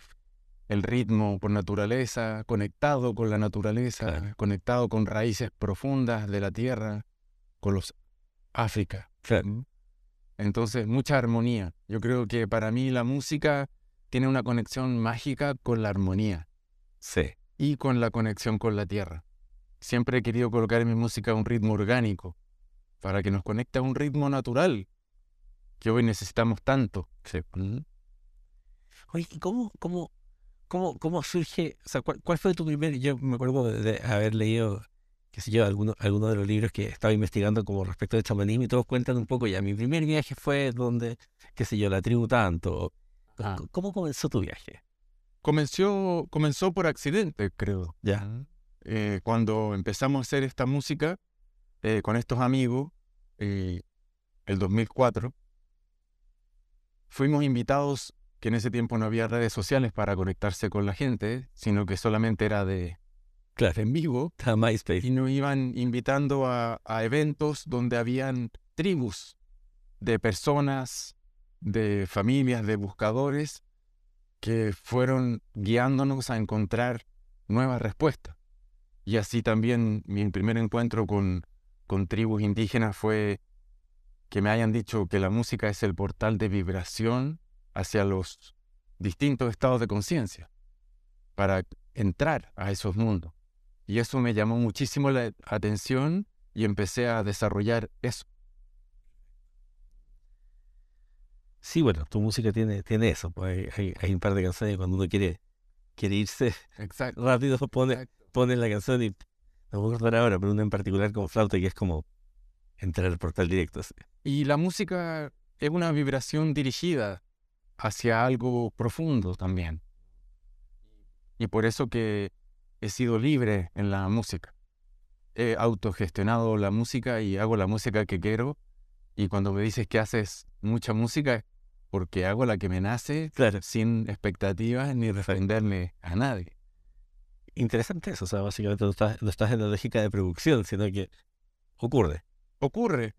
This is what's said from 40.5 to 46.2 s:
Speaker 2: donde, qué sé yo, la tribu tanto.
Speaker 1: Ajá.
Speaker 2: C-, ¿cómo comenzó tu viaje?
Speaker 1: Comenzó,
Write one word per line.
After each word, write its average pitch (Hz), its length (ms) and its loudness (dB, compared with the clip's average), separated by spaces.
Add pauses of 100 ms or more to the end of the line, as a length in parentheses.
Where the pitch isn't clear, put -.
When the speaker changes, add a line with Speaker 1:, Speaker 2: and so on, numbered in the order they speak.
Speaker 2:
donde, 120 460 -2 (380)
qué 113 100 -2
sé 113 120 -2
yo, 104 120 4
la 95 120 2
tribu 117 260 2
tanto. 90 640 0 (440)
Speaker 1:
Ajá. 202 200 -4
Speaker 2:
C-, 80 140 -10
¿cómo 185 220 -4
comenzó 156 360 -2
tu 117 120 0
viaje? - 420 -10 (580)
Speaker 1:
Comenzó, 180 880 2